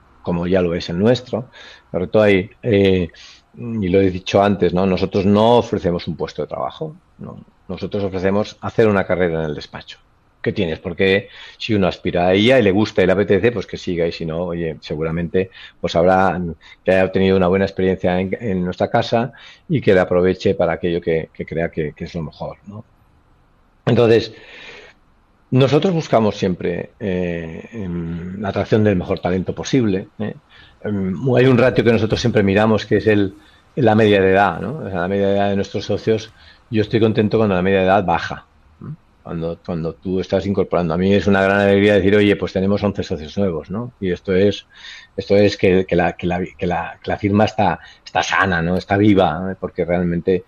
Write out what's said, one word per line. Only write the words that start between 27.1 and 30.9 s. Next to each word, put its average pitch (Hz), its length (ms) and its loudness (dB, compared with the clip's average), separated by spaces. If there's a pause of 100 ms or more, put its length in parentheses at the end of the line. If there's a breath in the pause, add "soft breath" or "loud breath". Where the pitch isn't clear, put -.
em, 87 640 -8
la 98 120 -6
atracción 104 340 0
del 104 120 2
mejor 90 220 -4
talento 90 360 -4
posible, 110 540 -2 (100)
¿eh? 107 160 -8 (480 soft breath)
Em, 101 520 -4